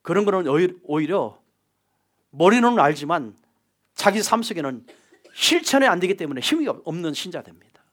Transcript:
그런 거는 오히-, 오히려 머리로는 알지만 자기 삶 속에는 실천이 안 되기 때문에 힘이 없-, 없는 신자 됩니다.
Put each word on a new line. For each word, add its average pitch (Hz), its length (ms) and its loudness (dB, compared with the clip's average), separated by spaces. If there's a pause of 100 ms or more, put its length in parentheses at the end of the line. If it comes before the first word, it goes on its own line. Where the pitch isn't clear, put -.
그런 202 240 0
거는 185 220 0
오히-, 175 360 2
오히려 151 580 -4 (880)
머리로는 226 480 4
알지만 143 560 0 (600)
자기 208 260 0
삶 226 220 -2
속에는 139 420 -8 (480)
실천이 277 520 2
안 180 140 2
되기 185 180 0
때문에 143 240 -8
힘이 302 260 -2
없-, - 180 -6
없는 160 280 -6
신자 170 280 -10
됩니다. - 400 -20 (120)